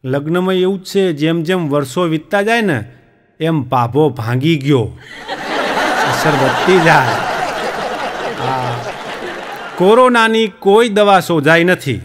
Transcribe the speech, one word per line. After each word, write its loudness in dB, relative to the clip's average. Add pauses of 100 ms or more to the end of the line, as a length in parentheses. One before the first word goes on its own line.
લગ્નમાં -2
એવું 0
જ -20
છે, 0
જેમ 0
જેમ -2
વર્ષો -2
વીતતા -2
જાય 0
ને -2 (480)
એમ 0
ભાભો 2
ભાંગી 0
ગયો, 2 (1160)
અસર 0
વધતી 2
જાય. 4 (1400)
હા, -4 (920)
કોરોનાની 4
કોઈ 2
દવા 4
શોધાઈ 2
નથી. -2